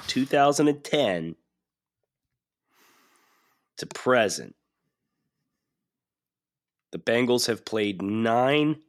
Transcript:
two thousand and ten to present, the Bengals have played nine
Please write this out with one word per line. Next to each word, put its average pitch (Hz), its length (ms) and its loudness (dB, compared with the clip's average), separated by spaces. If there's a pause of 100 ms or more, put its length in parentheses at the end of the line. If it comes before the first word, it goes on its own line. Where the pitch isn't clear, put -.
two 131 180 -2
thousand 143 440 4
and 147 160 -2
ten 90 500 -2 (2500)
to - 80 -12
present, 104 680 0 (2500)
the - 80 -10
Bengals 120 480 0
have 110 160 -6
played 104 360 -4
nine 123 760 0 (120)